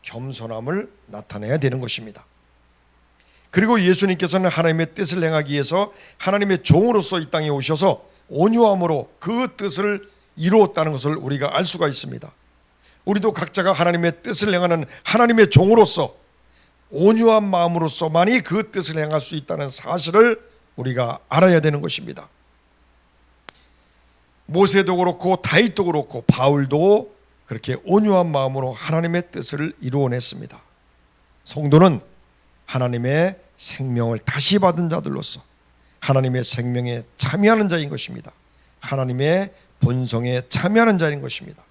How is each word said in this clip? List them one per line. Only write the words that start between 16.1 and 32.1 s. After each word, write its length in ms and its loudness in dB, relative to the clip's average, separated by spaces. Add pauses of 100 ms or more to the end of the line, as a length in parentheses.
온유한 540 4
마음으로서만이 960 0
그 300 -4
뜻을 280 -6
행할 220 -2
수 160 -10
있다는 320 -8
사실을 720 2 (360)
우리가 420 -4 (100)
알아야 320 6
되는 200 0
것입니다. 480 -10 (2250)
모세도 500 2
그렇고 460 0
다윗도 420 0
그렇고 380 -4
바울도 1000 0 (300)
그렇게 340 -8
온유한 460 2
마음으로 420 -4
하나님의 600 -4
뜻을 480 -8
이루어냈습니다. 840 -4 (800)
성도는 580 4 (640)